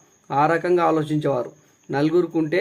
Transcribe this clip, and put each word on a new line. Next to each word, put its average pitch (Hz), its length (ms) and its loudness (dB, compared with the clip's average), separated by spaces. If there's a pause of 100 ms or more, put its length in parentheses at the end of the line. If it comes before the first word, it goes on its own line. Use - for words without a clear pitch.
(300)
ఆ 143 160 2
రకంగా 170 380 2
ఆలోచించేవారు. 151 800 -2 (260)
నలుగురుకుంటే, 160 720 0